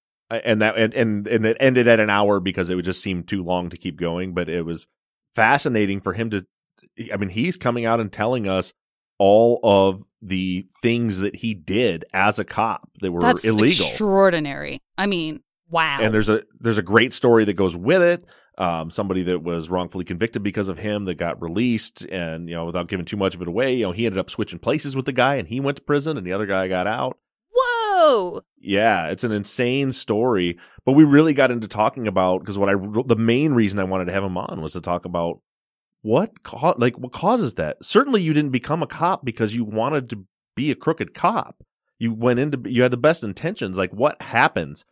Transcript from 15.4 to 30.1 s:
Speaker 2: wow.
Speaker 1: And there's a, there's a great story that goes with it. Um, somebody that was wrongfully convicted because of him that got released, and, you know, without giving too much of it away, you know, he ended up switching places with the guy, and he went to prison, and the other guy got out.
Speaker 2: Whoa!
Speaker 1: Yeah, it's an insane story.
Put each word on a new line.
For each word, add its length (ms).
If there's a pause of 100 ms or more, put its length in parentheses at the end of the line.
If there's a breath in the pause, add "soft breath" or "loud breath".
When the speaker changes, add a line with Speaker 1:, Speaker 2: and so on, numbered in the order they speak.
Speaker 2:
wow. 320
Speaker 1:
And 120
there's 160
a, 140 (160)
there's 200
a 40
great 300
story 320
that 100
goes 220
with 260
it. 220 (340 soft breath)
Um, 320
somebody 320
that 200
was 280
wrongfully 340
convicted 380
because 260
of 100
him 280
that 80
got 260
released, 680
and, 380
you 60
know, 120
without 220
giving 180
too 100
much 180
of 60
it 80
away, 260
you 120
know, 60
he 120
ended 140
up 100
switching 300
places 360
with 120
the 60
guy, 240
and 120
he 120
went 180
to 40
prison, 360
and 80
the 80
other 100
guy 240
got 180
out. 300 (380)
Speaker 2:
Whoa! 880 (160)
Speaker 1:
Yeah, 500
it's 160
an 80
insane 600
story. 680 (260 soft breath)